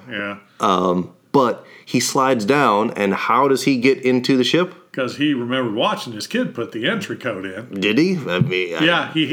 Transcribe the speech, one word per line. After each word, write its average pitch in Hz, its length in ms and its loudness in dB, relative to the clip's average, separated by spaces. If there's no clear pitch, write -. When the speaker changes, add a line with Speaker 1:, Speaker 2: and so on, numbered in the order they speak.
Speaker 1:
yeah. 101 280 -8
Speaker 2:
Um, 92 540 0
but 123 340 2
he 127 140 0
slides 131 460 2
down, 113 460 4
and 101 220 0
how 123 340 2
does 135 160 2
he 139 140 2
get 127 260 4
into 127 340 2
the 127 60 4
ship? 180 300 0
Speaker 1:
'Cause 127 260 -6
he 147 160 0
remembered 120 400 -2
watching 143 400 -2
his 104 140 -8
kid 226 260 -2
put 113 200 -8
the 117 160 -4
entry 196 260 -6
code 98 300 -6
in. 98 340 -10
Speaker 2:
Did 104 180 2
he? 180 200 2
I 87 120 0
mean, 90 360 0
I 82 80 0
Speaker 1:
Yeah, 160 300 0
he, 156 200 0